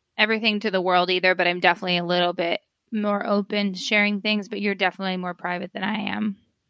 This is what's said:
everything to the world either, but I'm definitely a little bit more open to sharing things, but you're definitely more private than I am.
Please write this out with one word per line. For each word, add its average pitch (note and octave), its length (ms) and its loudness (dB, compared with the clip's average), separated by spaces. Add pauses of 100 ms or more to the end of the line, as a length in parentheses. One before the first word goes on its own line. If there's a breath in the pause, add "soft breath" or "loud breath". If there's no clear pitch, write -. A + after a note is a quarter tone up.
(180)
everything G#3+ 440 2
to G#3+ 100 0
the F#3 100 2
world F3+ 280 2
either, F3+ 260 2
but F3 120 2
I'm F3 120 0
definitely F3+ 380 2
a F3 80 -2
little F3 280 2
bit E3+ 280 -2 (300)
more G#3 340 -2
open G3+ 480 0
to F#3 60 -10
sharing G#3 420 0
things, G#3 260 -2
but G3 140 -8
you're G3+ 140 0
definitely F#3 420 -2
more F3+ 160 -4
private F3+ 400 -6
than G3 100 -8
I G#3 320 -2
am. G#3 220 -4 (320)